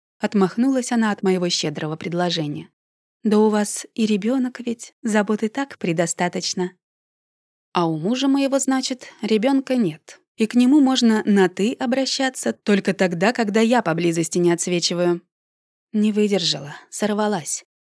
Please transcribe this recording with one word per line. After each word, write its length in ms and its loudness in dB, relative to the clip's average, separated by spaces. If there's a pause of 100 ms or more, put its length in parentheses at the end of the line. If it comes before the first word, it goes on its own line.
(200)
отмахнулась 720 0
она 200 2
от 120 -8
моего 260 2
щедрого 460 -4
предложения. 760 -4 (540)
«Да 160 4
у 100 6
вас 460 -4
и 100 0
ребенок 540 -2
ведь, 420 -10
забот 400 0
и 60 -2
так 320 -8
предостаточно». 920 -4 (1000)
«А 140 0
у 100 -2
мужа 300 -2
моего, 320 2
значит, 480 -4 (160)
ребенка 540 0
нет. 420 -4 (180)
И 80 0
к 80 -4
нему 260 6
можно 460 4
на 240 6
«ты» 240 -2
обращаться 800 -2
только 400 0
тогда, 400 0
когда 260 0
я 220 4
поблизости 560 -2
не 140 4
отсвечиваю». 720 0 (720)
Не 180 2
выдержала, 640 -2 (140)
сорвалась. 720 -4 (240)